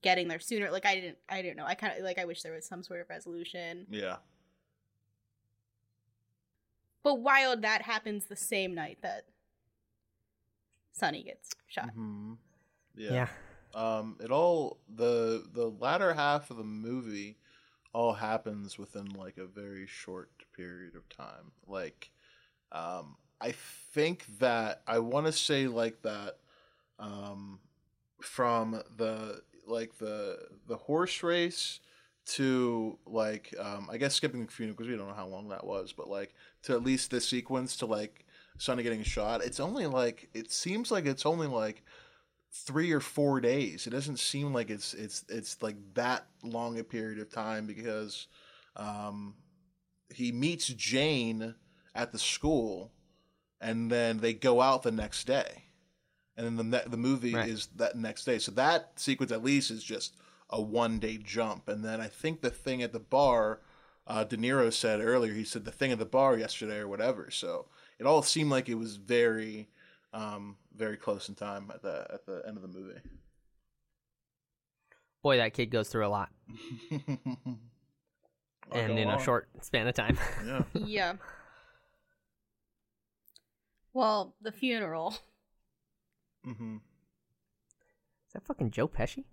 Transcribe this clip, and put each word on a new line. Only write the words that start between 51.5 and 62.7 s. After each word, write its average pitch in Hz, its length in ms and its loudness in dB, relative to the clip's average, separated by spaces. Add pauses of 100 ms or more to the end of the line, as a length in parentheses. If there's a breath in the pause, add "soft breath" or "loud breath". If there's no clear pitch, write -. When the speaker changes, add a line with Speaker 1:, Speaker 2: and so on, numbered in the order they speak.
Speaker 2:
at 120 180 -2
the 117 80 -8
school 113 720 0 (720)
and 113 300 0
then 117 280 4
they 113 140 4
go 120 280 8
out 131 220 8
the 120 80 4
next 107 340 -2
day. - 400 0 (720)
And 117 100 -4
then 117 100 -2
the 113 80 0
ne-, 120 260 2
the 123 80 -4
movie 123 380 2
Speaker 3:
Right. 113 140 0
Speaker 2:
is 107 260 -6
that - 200 0
next 113 300 -6
day. 123 140 4
So - 140 -4
that 147 460 4
sequence 131 320 0
at 113 120 -2
least 135 280 4
is 110 120 -6
just - 320 -6 (340 soft breath)
a 110 120 -2
one-day 110 560 2
jump. 107 500 -2
And 107 160 -4
then 110 160 -2
I 110 80 -6
think 160 340 -4
the 120 100 0
thing 127 300 -4